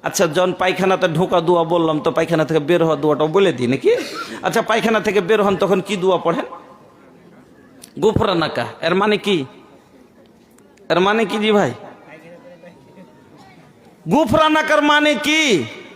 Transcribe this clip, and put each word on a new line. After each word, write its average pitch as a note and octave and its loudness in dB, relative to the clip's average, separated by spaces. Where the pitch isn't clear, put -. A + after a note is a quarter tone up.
আচ্ছা, E3+ -2
যখন F3+ 0
পায়খানাতে F#3 0
ঢোকা F3 0
দোয়া E3+ 2
বললাম, D#3+ 0
তো A#2+ -2
পায়খানা D#3+ 0
থেকে D#3 0
বের E3 0
হওয়া D#3+ 2
দোয়াটাও D3 0
বলে F3+ 2
দিই B2 -2
নাকি? E4+ 2
আচ্ছা, A3+ -2
পায়খানা A3 0
থেকে G3+ 0
বের G#3 2
হন G3 2
তখন F#3+ 0
কি G#3 -6
দোয়া F#3 0
পড়েন? E3+ -2
"গুফরানাকা", F3 0
এর E3+ -2
মানে G#3 0
কি? F3 -2
এর E3 0
মানে G#3 2
কি F3+ -6
জি G#3+ 0
ভাই? F#3 2
গুফরানাকার D#4 2
মানে D4 2
কি? D4 0